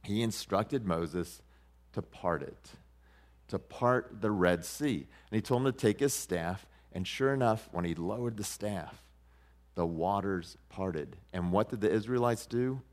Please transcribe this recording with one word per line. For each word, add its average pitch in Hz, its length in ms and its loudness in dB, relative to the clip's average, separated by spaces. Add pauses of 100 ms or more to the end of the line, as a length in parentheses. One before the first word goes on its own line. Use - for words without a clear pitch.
He 104 180 0
instructed 110 640 0
Moses 85 560 -2 (500)
to - 100 -4
part - 420 -2
it, - 280 -14 (760)
to 95 100 -2
part 120 640 0
the 107 100 0
Red 90 320 4
Sea. 127 440 -4 (220)
And 104 60 -4
he 110 60 2
told 127 240 2
him 135 80 4
to - 40 -8
take 104 220 4
his 131 140 2
staff, 87 520 -2 (260)
and 92 160 -4
sure 135 260 2
enough, 117 380 2
when 87 140 -2
he 85 100 0
lowered 110 420 -4
the 104 60 -6
staff, 101 600 -6 (720)
the 87 100 0
waters 90 720 0 (120)
parted. 85 480 -6 (160)
And 87 180 -2
what 104 180 4
did 113 120 -4
the 104 100 4
Israelites 117 540 2
do? 127 360 -2 (120)